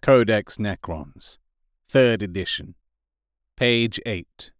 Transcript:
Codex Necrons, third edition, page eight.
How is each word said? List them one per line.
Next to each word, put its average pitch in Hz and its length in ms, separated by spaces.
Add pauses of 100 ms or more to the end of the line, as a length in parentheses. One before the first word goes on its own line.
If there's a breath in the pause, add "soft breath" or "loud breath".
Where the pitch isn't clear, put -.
(100)
Codex 110 460
Necrons, - 800 (500)
third 120 320
edition, 92 540 (800)
page 117 480
eight. - 540